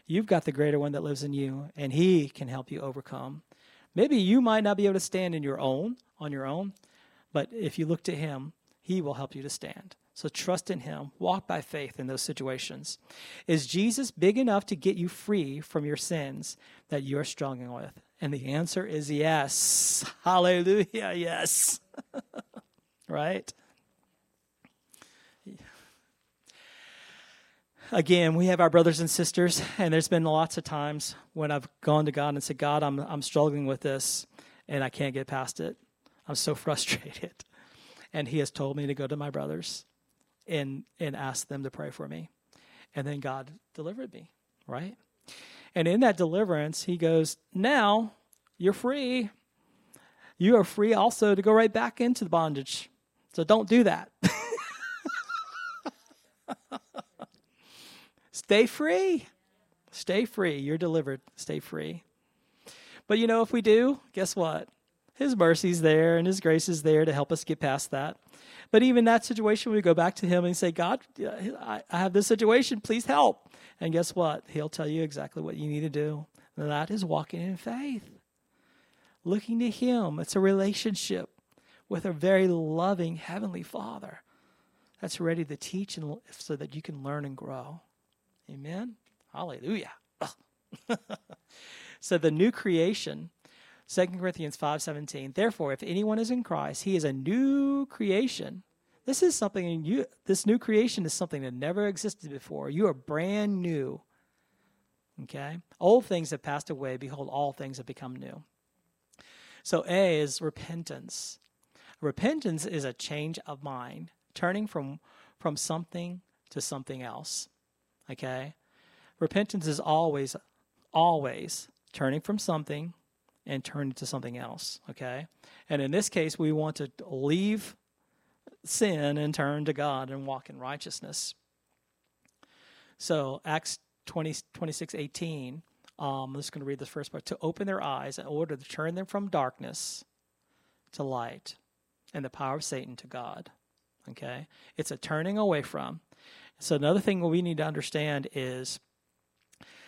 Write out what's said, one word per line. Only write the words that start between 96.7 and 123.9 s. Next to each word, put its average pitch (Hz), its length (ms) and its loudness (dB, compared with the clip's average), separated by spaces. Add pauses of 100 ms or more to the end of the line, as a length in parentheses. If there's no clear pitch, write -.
he 196 100 2
is 170 80 2
a 143 100 0
new 269 720 2
creation." 208 760 -2 (420)
This 262 160 -2
is 349 140 6
something 175 500 -2
you, 240 200 0 (220)
this 190 200 2
new 220 120 6
creation 220 480 2
is 151 60 -4
something 156 300 -4
that 127 120 -6
never 175 340 -2
existed 196 420 -6
before. 139 400 -8
You 170 160 4
are 165 80 4
brand 185 640 -2
new. 147 400 -4 (1200)
Okay? 143 340 -12 (220)
"Old 214 260 8
things 165 240 -2
have 147 100 -4
passed 147 300 -6
away. 131 260 -6
Behold, 139 320 -10
all 143 240 -2
things 135 260 -12
have 131 80 -14
become 127 280 -14
new." 131 300 -14 (1200)
So 165 240 0
A 175 320 4
is 143 200 -2
repentance. 156 1000 -10 (600)
Repentance 175 640 -2
is 156 200 -4
a 127 80 -4
change 151 520 -8
of 143 200 -14
mind, 135 480 -12 (220)
turning 202 340 -2
from, 143 320 -8 (400)
from 147 160 -2
something 175 640 -6 (300)
to - 100 -8
something 131 420 -10
else. 123 460 -10 (600)
Okay? 131 460 -8 (640)
Repentance 196 480 0
is 151 140 -2
always, 151 560 0 (580)
always 160 760 0 (220)
turning 139 300 -2
from 208 180 -4
something 156 540 -4 (540)
and 135 180 -6
turning 143 280 -6